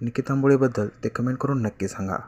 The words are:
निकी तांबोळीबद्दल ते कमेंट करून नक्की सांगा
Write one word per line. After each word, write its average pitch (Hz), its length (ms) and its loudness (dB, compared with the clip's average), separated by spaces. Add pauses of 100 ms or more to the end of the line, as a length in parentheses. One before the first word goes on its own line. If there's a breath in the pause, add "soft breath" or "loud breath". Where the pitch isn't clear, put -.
निकी 120 220 -2
तांबोळीबद्दल 135 680 2 (160)
ते 110 40 -2
कमेंट 123 300 -2
करून 135 240 -2
नक्की 104 260 -2
सांगा 95 280 -4 (120)